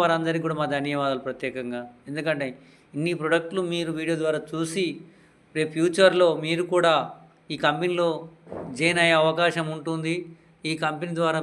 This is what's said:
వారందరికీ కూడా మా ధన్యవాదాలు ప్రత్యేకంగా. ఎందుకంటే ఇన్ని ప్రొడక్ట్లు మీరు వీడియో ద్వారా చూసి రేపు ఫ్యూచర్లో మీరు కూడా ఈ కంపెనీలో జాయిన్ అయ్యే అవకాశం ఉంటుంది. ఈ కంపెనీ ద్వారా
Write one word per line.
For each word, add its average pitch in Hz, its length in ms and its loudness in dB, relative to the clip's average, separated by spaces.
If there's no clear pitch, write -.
వారందరికీ 165 440 2
కూడా 160 160 -2
మా 151 40 2
ధన్యవాదాలు 139 520 -2
ప్రత్యేకంగా. 127 520 -6
ఎందుకంటే 147 380 -4
ఇన్ని 160 260 -2
ప్రొడక్ట్లు 165 400 0
మీరు 170 280 -2
వీడియో 160 240 -2
ద్వారా 156 180 0
చూసి 165 340 -2
రేపు 156 180 0
ఫ్యూచర్లో 180 520 6
మీరు 165 160 0
కూడా 170 200 6
ఈ 151 60 -4
కంపెనీలో 170 420 2
జాయిన్ 170 260 2
అయ్యే 165 180 6
అవకాశం 160 440 2
ఉంటుంది. 160 380 -4
ఈ - 20 -2
కంపెనీ 156 360 -4
ద్వారా 160 220 2